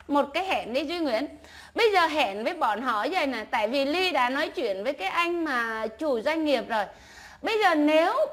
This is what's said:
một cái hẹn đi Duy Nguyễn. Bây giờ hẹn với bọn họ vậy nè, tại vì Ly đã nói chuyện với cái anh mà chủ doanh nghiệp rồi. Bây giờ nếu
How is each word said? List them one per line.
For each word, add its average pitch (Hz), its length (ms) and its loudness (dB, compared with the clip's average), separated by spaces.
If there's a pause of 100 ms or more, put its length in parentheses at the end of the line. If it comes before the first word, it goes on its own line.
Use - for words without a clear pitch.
một 285 260 2
cái 349 100 -2
hẹn 226 280 -4
đi 285 120 0
Duy 330 140 -4
Nguyễn. 277 280 -2 (480)
Bây 440 180 4
giờ 359 140 4
hẹn 233 380 -2
với 330 100 -2
bọn 233 260 0
họ 233 300 0
vậy 339 160 0
nè, 233 240 -4
tại 214 180 0
vì 269 160 0
Ly 359 260 0
đã 262 180 2
nói 285 200 -2
chuyện 202 360 -4
với 269 80 0
cái 370 160 -6
anh 339 360 0
mà 233 420 -2 (120)
chủ 277 220 0
doanh 311 240 0
nghiệp 262 240 2
rồi. 214 160 0 (580)
Bây 427 200 0
giờ 359 120 6
nếu 311 400 4 (180)